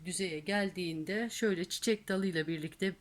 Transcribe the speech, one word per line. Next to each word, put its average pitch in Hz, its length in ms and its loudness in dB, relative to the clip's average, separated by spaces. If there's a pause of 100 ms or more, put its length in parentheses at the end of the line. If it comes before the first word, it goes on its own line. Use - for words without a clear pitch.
düzeye 175 340 -2
geldiğinde 190 920 0
şöyle 185 340 2
çiçek - 420 0
dalıyla 185 400 2
birlikte 165 540 -2